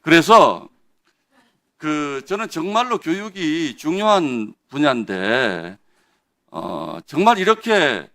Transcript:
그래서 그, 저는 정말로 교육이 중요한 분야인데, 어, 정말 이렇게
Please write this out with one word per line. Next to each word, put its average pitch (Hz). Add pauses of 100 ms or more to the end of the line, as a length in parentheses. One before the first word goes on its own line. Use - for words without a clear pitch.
그래서 165 (1080)
그, 147
저는 202
정말로 208
교육이 165
중요한 165 (140)
분야인데, 104 (760)
어, 80
정말 202
이렇게 180